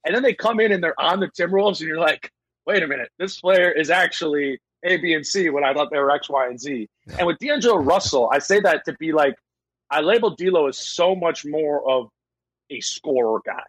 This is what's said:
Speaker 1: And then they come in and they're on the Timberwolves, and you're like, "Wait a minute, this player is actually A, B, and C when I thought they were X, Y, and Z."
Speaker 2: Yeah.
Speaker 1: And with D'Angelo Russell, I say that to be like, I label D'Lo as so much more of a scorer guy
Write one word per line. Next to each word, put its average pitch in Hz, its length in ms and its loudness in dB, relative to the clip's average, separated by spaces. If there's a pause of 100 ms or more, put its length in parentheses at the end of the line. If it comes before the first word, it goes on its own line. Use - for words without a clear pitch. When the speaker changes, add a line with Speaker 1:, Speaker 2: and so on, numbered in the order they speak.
Speaker 1:
And 175 120 -2
then 254 80 0
they 233 100 2
come 220 240 -2
in 214 140 4
and 180 100 0
they're 160 180 -2
on 170 200 2
the 180 80 -2
Timberwolves, 190 500 0
and 160 100 -8
you're 160 120 -6
like, 156 320 0 (340)
"Wait 190 160 0
a 160 40 -2
minute, 131 320 -6
this 190 220 -6
player 180 300 4
is 156 200 0
actually 151 680 0 (260)
A, 180 140 2
B, 165 160 0
and 151 120 -4
C 190 240 0
when 143 140 0
I 135 100 2
thought 143 160 0
they 151 80 -2
were 139 120 2
X, 143 180 0
Y, 135 180 0
and 123 140 -10
Z." 127 280 -8 (180)
Speaker 2:
Yeah. - 120 -12
Speaker 1:
And 175 80 0
with 175 120 0
D'Angelo 240 380 0
Russell, 143 560 2
I 139 60 2
say 196 220 2
that 175 260 2
to 156 80 -8
be 160 180 -6
like, 147 220 2 (560)
I 147 100 0
label 202 360 2
D'Lo 170 320 2
as 127 100 -6
so 175 360 0
much 170 300 -4
more 147 440 -2
of 127 200 0 (600)
a 131 100 -12
scorer 117 640 -2
guy - 240 -10